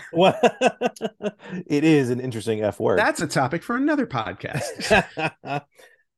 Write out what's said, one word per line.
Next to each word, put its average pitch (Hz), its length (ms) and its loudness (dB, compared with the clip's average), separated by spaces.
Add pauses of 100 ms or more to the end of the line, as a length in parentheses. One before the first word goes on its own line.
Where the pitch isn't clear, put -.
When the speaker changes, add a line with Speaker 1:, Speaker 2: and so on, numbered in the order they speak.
Speaker 1:
<laughs> - 80 -18
Speaker 2:
What? 185 280 4
<laughs> - 960 -2 (300)
It 147 180 0
is 147 260 4
an 123 100 -2
interesting 113 420 -4
F 104 180 -2
word. 110 180 2
Speaker 1:
That's 247 220 0
a 170 60 -2
topic 143 360 -2
for 240 140 -6
another 285 300 0
podcast. - 560 -6 (800)
Speaker 2:
<laughs> 143 200 -6 (560)